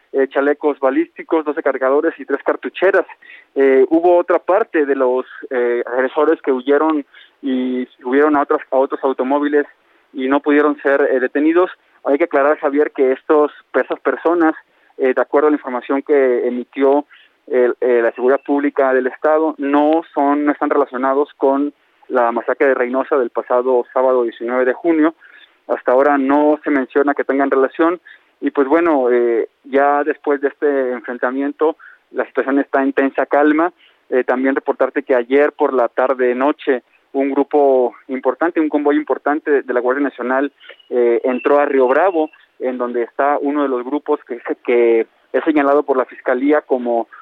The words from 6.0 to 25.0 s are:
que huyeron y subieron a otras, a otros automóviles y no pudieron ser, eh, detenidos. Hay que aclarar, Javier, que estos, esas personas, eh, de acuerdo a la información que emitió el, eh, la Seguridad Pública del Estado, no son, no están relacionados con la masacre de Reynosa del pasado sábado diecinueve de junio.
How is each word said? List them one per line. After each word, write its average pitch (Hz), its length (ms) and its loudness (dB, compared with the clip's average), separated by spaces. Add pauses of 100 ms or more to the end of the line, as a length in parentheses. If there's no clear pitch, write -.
que - 80 -4
huyeron 143 540 0 (360)
y 127 460 -4 (140)
subieron 143 360 2
a 143 60 2
otras, 147 200 -2 (100)
a 131 60 2
otros 139 260 0
automóviles 143 600 0 (460)
y 131 160 -6
no 143 120 0
pudieron 147 420 0
ser, 139 200 2
eh, 135 180 0
detenidos. 160 500 0 (340)
Hay 139 140 2
que 165 60 4
aclarar, 147 340 0
Javier, 147 320 0
que 131 220 0
estos, 147 400 2 (220)
esas 135 260 -2
personas, 160 540 0 (420)
eh, 131 180 0
de 131 80 0
acuerdo 147 260 2
a - 20 4
la 151 60 2
información 139 460 -6
que 127 460 2
emitió 135 560 0 (420)
el, 123 340 0
eh, 120 220 2
la 117 100 0
Seguridad 127 320 0
Pública 143 500 0
del 131 120 0
Estado, 156 520 -2
no 147 440 0 (120)
son, 147 320 0
no 147 60 0
están 147 180 -4
relacionados 135 680 0
con 139 380 0 (340)
la 120 240 0
masacre 127 360 -2
de 131 60 4
Reynosa 127 440 -2
del 120 120 -2
pasado 123 600 0
sábado 131 320 2
diecinueve 120 400 -4
de 127 80 0
junio. 160 420 0 (520)